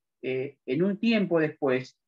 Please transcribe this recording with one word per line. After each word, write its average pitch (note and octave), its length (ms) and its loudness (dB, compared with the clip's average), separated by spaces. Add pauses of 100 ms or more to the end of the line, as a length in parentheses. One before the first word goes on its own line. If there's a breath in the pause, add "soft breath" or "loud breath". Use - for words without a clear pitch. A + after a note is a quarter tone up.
(220)
eh, C3 420 -6
en C3+ 200 0
un G3 140 0
tiempo G3 420 2
después, C3+ 680 -2